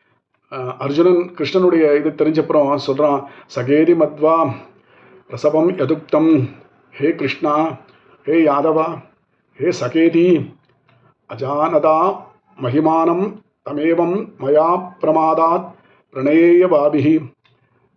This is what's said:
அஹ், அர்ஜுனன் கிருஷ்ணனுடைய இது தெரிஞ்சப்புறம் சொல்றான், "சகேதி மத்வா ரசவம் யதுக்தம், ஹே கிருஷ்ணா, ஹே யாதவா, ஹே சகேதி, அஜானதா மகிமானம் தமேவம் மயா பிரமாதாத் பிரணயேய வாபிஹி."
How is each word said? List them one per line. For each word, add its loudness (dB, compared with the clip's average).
அஹ், -10
அர்ஜுனன் 0
கிருஷ்ணனுடைய 2
இது -2
தெரிஞ்சப்புறம் 0
சொல்றான், 0
"சகேதி 2
மத்வா 2
ரசவம் 0
யதுக்தம், 0
ஹே -2
கிருஷ்ணா, -4
ஹே 2
யாதவா, 0
ஹே -4
சகேதி, 2
அஜானதா 0
மகிமானம் 0
தமேவம் -2
மயா 2
பிரமாதாத் 0
பிரணயேய 4
வாபிஹி." 2